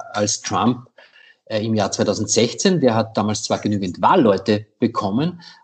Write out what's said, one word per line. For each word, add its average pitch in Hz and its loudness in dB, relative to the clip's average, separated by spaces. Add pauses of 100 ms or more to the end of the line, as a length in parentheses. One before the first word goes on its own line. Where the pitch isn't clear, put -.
(120)
als 104 -2
Trump, 117 -2 (600)
äh, 107 -2
im 110 0
Jahr 101 0
zweitausendsechzehn. 120 0
Der 120 4
hat 110 -2
damals 104 -2
zwar 101 -2
genügend 98 -4
Wahlleute 107 2 (140)
bekommen, 120 -2 (220)